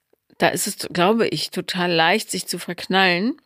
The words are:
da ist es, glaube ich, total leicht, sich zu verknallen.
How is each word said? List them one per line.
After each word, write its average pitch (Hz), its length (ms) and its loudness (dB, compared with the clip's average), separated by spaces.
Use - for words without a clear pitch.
da 165 80 4
ist - 180 -2
es, - 240 -8
glaube 185 380 2
ich, - 220 -4
total 180 420 -2
leicht, 165 380 2
sich - 160 -6
zu 185 120 -8
verknallen. 185 880 0